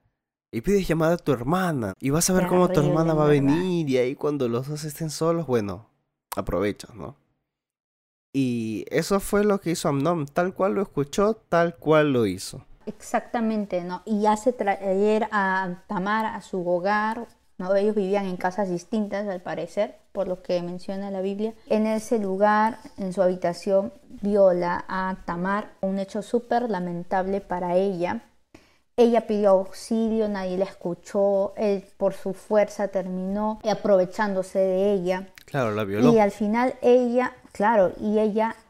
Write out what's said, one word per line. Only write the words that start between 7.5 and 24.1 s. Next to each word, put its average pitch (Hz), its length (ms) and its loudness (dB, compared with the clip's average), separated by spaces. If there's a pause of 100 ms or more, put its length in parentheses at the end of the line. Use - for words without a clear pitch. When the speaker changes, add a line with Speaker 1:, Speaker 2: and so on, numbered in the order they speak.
Speaker 1:
Y 117 560 -2
eso 170 300 0
fue 208 240 0
lo 202 160 2
que 170 120 -4
hizo 165 180 -2
Amnón, 147 360 0
tal 180 280 -2
cual 190 220 -2
lo 202 60 -2
escuchó, 202 520 -2 (160)
tal 170 260 2
cual 151 380 2
lo 120 120 2
hizo. - 400 -6 (200)
Speaker 2:
Exactamente, 220 960 -6
¿no? 180 220 -10
Y 214 200 -2
hace 214 280 2
traer 202 800 0
a 190 560 -2
Tamar 208 380 -2
a 208 160 -8
su 180 260 -6
hogar, 214 600 0 (300)
¿no? 185 180 0
Ellos 208 180 2
vivían 196 320 0
en 180 120 -4
casas 185 320 -2
distintas, 202 580 -4
al 180 140 -6
parecer, 190 560 -4 (160)
por 196 160 -4
lo 185 120 -6
que 175 200 -2
menciona 190 500 -8
la 190 100 -6
Biblia. 202 320 -4 (140)
En 214 200 2
ese 220 320 0
lugar, 208 600 2 (180)
en 190 140 -4
su 190 100 0
habitación, 185 720 0 (300)